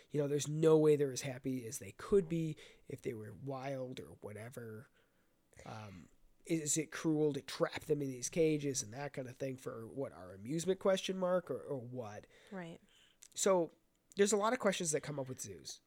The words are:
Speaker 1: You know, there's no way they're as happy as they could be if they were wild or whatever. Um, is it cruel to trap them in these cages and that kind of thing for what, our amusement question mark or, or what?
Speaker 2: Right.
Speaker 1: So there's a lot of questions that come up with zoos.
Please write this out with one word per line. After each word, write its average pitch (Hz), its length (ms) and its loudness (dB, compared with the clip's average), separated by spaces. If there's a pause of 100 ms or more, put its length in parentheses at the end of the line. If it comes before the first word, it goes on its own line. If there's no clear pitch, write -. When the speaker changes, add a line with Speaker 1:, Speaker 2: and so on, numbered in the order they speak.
(120)
Speaker 1:
You 147 80 0
know, 143 80 2
there's 143 200 -2
no 156 320 6
way 151 160 8
they're 139 160 2
as 123 100 -6
happy 131 460 -4
as 120 100 -8
they 101 200 -12
could 196 300 6
be 160 300 -2 (320)
if - 140 -12
they - 100 -4
were 107 220 -10 (100)
wild 131 540 -6
or - 220 -14
whatever. 110 680 -12 (800)
Um, 104 400 -14 (400)
is 156 300 0
it 156 140 -2
cruel 151 420 2
to 135 80 -6
trap - 440 -2
them 147 160 0
in 139 80 -2
these 123 200 -6
cages 147 520 2
and 107 120 -8
that 139 200 -8
kind 131 160 -8
of 120 80 -14
thing 135 180 -4
for 120 380 -10
what, 135 200 -6
our 90 200 -16
amusement 156 460 0
question 190 400 2
mark 180 320 2
or, 123 100 -4
or 139 160 -4
what? 117 480 -10 (260)
Speaker 2:
Right. 175 280 -12 (560)
Speaker 1:
So 180 340 4 (480)
there's 202 160 4
a 214 40 4
lot 214 160 2
of 247 40 0
questions 185 360 0
that 143 80 0
come 147 180 -6
up 131 100 -6
with 131 120 -12
zoos. 85 460 -12